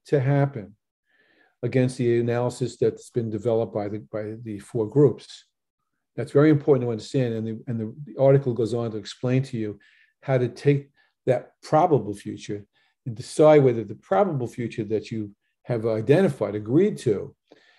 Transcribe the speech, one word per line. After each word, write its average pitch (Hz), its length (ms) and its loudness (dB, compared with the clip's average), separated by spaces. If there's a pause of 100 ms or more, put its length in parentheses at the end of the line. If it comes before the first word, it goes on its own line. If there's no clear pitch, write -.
to 147 120 2
happen 139 560 -2 (880)
against 127 340 0
the 117 220 2
analysis 120 580 -2
that's - 340 -2
been 117 180 -4
developed 113 440 -2
by 104 140 -4
the, 104 120 -10
by 107 340 -10 (100)
the 107 140 -10
four 107 300 -6
groups. 131 580 0 (680)
That's 117 160 -8
very 147 180 6
important 139 360 4
to 120 60 -2
understand. 117 440 -4
And 110 120 -6
the, 110 200 -10
and 117 120 -6
the, 110 160 -8 (100)
the - 140 -10
article 139 340 4
goes 113 200 -2
on 117 180 -4
to 110 60 -8
explain 127 460 -2
to 123 140 -10
you 104 220 -6 (440)
how 131 160 0
to 123 100 0
take 139 400 0 (380)
that - 240 0 (100)
probable 143 540 2
future 104 500 -12 (400)
and 113 100 -10
decide 151 480 4
whether 117 200 2
the 104 120 -12
probable 175 520 -2
future 113 380 -8
that 104 260 -4
you 107 200 -6 (320)
have 117 220 -4
identified, 113 680 2
agreed 135 420 2
to, 98 380 -2 (440)